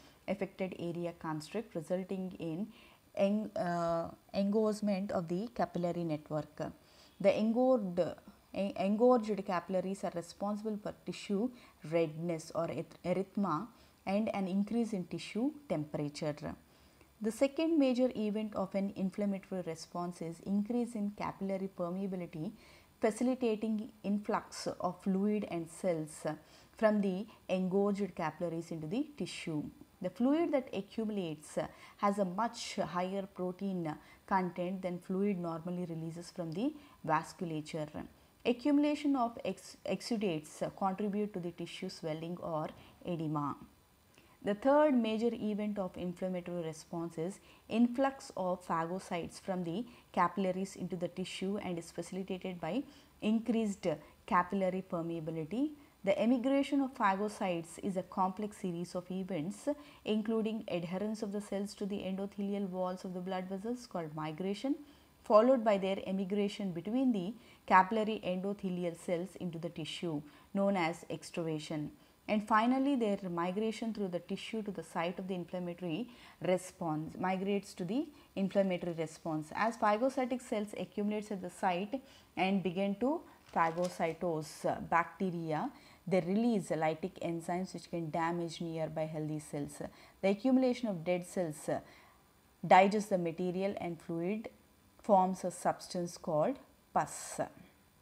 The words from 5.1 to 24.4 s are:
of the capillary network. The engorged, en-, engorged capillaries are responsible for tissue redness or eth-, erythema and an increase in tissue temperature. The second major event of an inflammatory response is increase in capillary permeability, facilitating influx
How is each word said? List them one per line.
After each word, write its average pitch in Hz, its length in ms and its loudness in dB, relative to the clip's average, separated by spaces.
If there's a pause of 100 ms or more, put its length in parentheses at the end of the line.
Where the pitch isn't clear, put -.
of 180 180 0
the 180 260 0
capillary 175 500 0
network. 151 560 -4 (580)
The 185 180 6
engorged, 220 640 4 (540)
en-, 196 220 -2
engorged 214 720 4
capillaries 185 580 -2
are 185 100 -2
responsible 208 640 -4
for 165 140 -8 (120)
tissue 202 440 0 (400)
redness 160 640 0
or 165 160 0
eth-, 160 340 -8
erythema 180 600 0 (400)
and 208 280 0
an 196 120 0
increase 208 460 0
in 180 140 -2
tissue 208 440 -2 (180)
temperature. 151 840 -4 (680)
The 220 120 0
second 320 460 2
major 254 360 6
event 214 400 -2
of 190 220 -2
an 196 180 0
inflammatory 190 680 -2
response 175 600 -6
is 165 140 -6 (100)
increase 226 480 0
in 202 220 -4
capillary 190 600 -4
permeability, 180 760 -4 (480)
facilitating 226 920 0 (140)
influx 202 640 -2 (120)